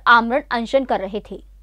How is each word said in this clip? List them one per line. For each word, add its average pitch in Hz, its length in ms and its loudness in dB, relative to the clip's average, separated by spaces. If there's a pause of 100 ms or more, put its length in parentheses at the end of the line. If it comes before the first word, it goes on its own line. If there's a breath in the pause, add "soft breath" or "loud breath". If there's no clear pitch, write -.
आमरण 233 360 4 (100)
अनशन 247 320 -2
कर 226 160 -2
रहे 190 300 -8
थे। - 200 -16 (120)